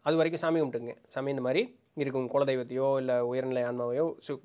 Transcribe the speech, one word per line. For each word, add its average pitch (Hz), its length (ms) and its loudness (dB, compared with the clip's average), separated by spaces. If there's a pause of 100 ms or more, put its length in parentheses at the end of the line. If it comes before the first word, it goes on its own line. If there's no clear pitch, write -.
அது 160 140 2
வரைக்கும் 165 240 2
சாமி 165 200 2
கும்பிட்டுங்க. 120 360 -4 (120)
"சாமி, 135 220 -4
இந்த 135 120 -2
மாதிரி 156 360 0 (160)
இருக்கு, 135 240 -2
உங்க 127 200 0
குலதெய்வத்தையோ 135 580 2
இல்ல 127 300 0
உயர்நிலை 127 360 0
ஆன்மாவையோ 123 520 -2 (140)
சு-, 143 160 -6